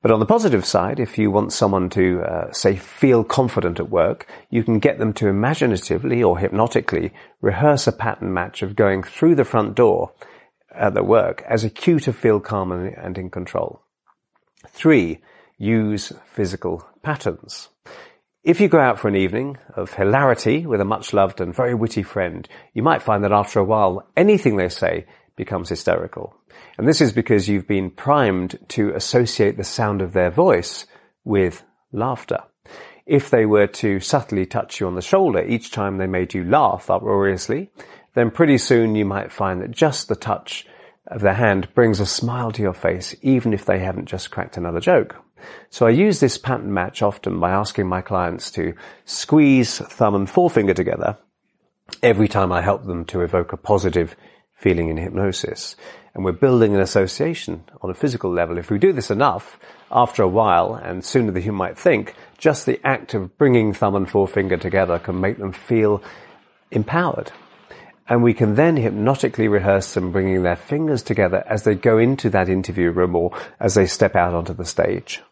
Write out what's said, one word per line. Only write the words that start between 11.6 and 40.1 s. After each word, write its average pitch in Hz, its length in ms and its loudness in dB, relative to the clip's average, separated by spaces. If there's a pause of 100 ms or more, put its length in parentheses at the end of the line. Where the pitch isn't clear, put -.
a 110 60 -2
cue 165 280 0
to 131 140 -2
feel 110 260 2
calm 98 320 -4
and, 90 260 -6
and 90 220 -10
in 90 120 -10
control. - 520 -8 (880)
Three, 101 520 2 (380)
use 107 540 -2 (140)
physical 90 600 -6 (160)
patterns. - 680 -8 (760)
If 170 160 2
you 202 80 4
go 165 100 6
out 123 220 2
for 110 80 0
an 101 80 2
evening 113 420 -2 (160)
of 92 200 -8
hilarity 131 720 2
with 113 140 -2
a 98 40 0
much-loved 98 560 0
and 87 120 -6
very 123 220 -2
witty 110 300 -4
friend, 87 420 -6 (280)
you 113 80 -4
might 151 200 2
find 104 220 0
that 101 80 2
after 104 260 2
a 98 60 4
while, 98 420 0 (100)
anything 185 400 4
they 90 120 0
say 82 380 -4 (280)
becomes 92 340 -8
hysterical. 85 680 -6 (420)
And 110 80 -2
this 151 140 2
is 120 120 4
because 107 360 0
you've 98 180 -2
been 95 240 -2
primed 104 680 0 (100)
to 104 260 -2
associate 113 640 0
the 98 80 -8
sound 104 360 -4
of 92 120 -6
their 90 180 2
voice 104 560 0 (380)
with 95 400 0 (280)
laughter. 123 520 -6 (600)
If - 260 0
they 113 160 4
were 104 200 4
to 98 340 -2
subtly 101 460 -2
touch - 340 -8
you 101 60 -2
on 90 80 -4
the 90 80 -6
shoulder 151 400 2
each 117 280 -4
time 98 260 -4
they 95 100 -2
made 92 260 -2
you 92 120 -4
laugh 98 440 0
uproariously, 98 840 -2 (440)
then 117 160 2
pretty 151 260 4
soon 113 380 2
you 104 100 2
might 98 280 -6
find 92 280 -2
that 107 100 -8
just 147 380 0
the 110 80 -2